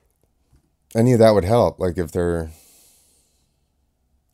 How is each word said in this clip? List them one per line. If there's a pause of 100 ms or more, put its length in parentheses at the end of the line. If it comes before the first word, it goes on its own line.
(960)
any
of
that
would
help.
Like,
if
they're, (1800)